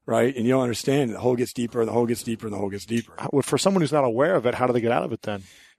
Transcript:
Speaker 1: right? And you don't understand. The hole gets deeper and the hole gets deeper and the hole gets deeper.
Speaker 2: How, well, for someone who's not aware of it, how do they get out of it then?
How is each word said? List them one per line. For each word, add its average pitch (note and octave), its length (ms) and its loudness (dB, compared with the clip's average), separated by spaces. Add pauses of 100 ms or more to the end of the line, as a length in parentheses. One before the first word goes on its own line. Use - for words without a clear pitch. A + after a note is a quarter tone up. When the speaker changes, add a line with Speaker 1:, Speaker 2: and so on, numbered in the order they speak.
Speaker 1:
right? A#2 300 2
And A#2+ 100 -2
you A#2+ 60 4
don't C3 140 4
understand. B2 480 0
The F#2 80 -10
hole B2 160 2
gets A#2+ 160 -2
deeper A#2+ 280 -6
and A2+ 80 2
the G#2 40 -6
hole A#2+ 140 2
gets A#2 180 -2
deeper A2+ 240 -6
and G#2 40 -8
the G2 60 -8
hole G2+ 100 -4
gets G2 160 -10
deeper. A#2 320 -4
Speaker 2:
How, C3+ 160 -8
well, C3+ 100 2
for - 160 0
someone F#3+ 220 2
who's C#3+ 120 0
not D3 100 4
aware C3 320 2
of C3 100 0
it, A#2+ 120 0
how B2+ 100 2
do B2+ 60 2
they A#2+ 80 2
get A#2 100 0
out C#3 140 0
of - 80 -6
it A2+ 100 -10
then? G2+ 220 -8 (340)